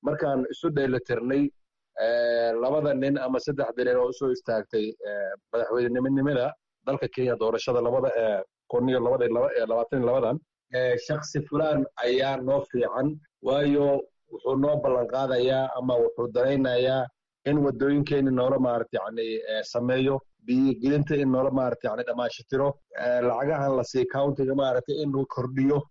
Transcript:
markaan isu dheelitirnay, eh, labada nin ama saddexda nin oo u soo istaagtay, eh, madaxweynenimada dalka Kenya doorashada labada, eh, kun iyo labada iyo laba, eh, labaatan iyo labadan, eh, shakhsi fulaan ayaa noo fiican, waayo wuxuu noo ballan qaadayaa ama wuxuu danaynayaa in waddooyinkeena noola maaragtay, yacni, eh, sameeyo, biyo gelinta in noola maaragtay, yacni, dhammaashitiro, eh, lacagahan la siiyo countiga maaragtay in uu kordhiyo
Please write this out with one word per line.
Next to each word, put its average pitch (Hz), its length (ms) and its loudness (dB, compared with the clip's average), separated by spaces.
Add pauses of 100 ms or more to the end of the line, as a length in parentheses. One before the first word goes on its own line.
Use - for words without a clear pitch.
markaan 139 480 -2
isu - 220 -6
dheelitirnay, 127 680 0 (520)
eh, 117 560 2 (100)
labada 143 320 0
nin 135 240 0
ama 131 220 -2
saddexda 123 440 -4
nin 123 140 2
oo 123 120 2
u 127 40 -6
soo 131 180 -2
istaagtay, 110 540 -2 (200)
eh, 101 260 -6 (160)
madaxweynenimada 123 1000 0 (400)
dalka 139 200 -4
Kenya 123 280 -2
doorashada 113 460 0
labada, 127 340 0
eh, 107 260 0 (260)
kun 120 220 0
iyo 127 100 2
labada 123 260 0
iyo 113 80 0
laba, 123 220 2
eh, 117 120 0
labaatan 117 320 -2
iyo 120 80 0
labadan, 123 300 2 (340)
eh, 127 260 0
shakhsi 151 440 -4
fulaan 147 440 0 (180)
ayaa 131 340 0
noo 131 240 0
fiican, 120 460 -2 (360)
waayo 143 440 2 (420)
wuxuu - 260 -4
noo 143 260 2
ballan 127 260 2
qaadayaa 131 680 0
ama 127 220 -2
wuxuu 120 360 0
danaynayaa 127 720 2 (400)
in 147 120 2
waddooyinkeena 139 760 2
noola 127 280 2
maaragtay, 117 400 0
yacni, 113 280 -4 (220)
eh, 107 140 -2
sameeyo, 127 520 0 (280)
biyo 127 360 2
gelinta 147 360 2
in 143 160 2
noola 131 200 2
maaragtay, 127 380 -2
yacni, 113 160 -4
dhammaashitiro, 120 640 -2 (300)
eh, 123 240 0
lacagahan 139 540 0
la 123 80 0
siiyo 127 280 0
countiga 135 440 0
maaragtay 131 460 0
in 143 140 -2
uu 135 100 0
kordhiyo 135 540 0 (120)